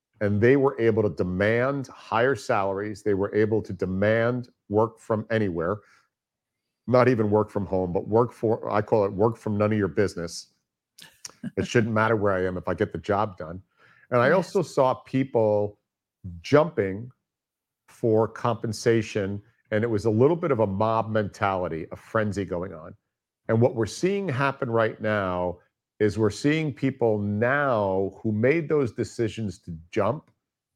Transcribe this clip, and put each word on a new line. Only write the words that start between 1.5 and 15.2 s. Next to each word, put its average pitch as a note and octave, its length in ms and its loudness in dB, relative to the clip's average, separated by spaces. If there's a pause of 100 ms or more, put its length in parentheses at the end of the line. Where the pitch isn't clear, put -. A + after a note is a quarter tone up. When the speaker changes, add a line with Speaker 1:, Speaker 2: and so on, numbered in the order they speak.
Speaker 1:
higher A#2+ 480 0
salaries. G#2 680 -2
They G#2 120 0
were G2 200 -2
able G#2+ 280 2
to G2+ 100 -10
demand A2 760 0 (180)
work A2 320 0
from G#2+ 300 -4
anywhere, G2 480 -2 (1080)
not B2 220 4
even A2 220 2
work G#2 180 2
from G2+ 160 -6
home, F#2 300 -2
but F#2+ 120 -4
work A#2 240 2
for, - 400 -4
I G#2+ 120 2
call G#2 240 0
it G#2 60 -6
work A2 260 0
from G#2+ 180 -6
none G#2 160 2
of A2 60 0
your G2 100 0
business. E2+ 640 -4 (1040)
It G2+ 100 -2
shouldn't A#2 280 2
Speaker 2:
<laughs> A2 60 2
Speaker 1:
matter A2 140 2
where G2+ 200 0
I F#2 100 0
am F#2 140 -4
if E2+ 100 -8
I F#2 60 -2
get F2+ 180 -2
the E2 60 -6
job G2+ 400 -2
done. E2+ 240 -14 (480)
And B2 100 2
I B2 80 4
Speaker 2:
Yes. E3 80 4
Speaker 1:
also F#3 240 0
saw C3+ 320 2
people A2 840 0 (640)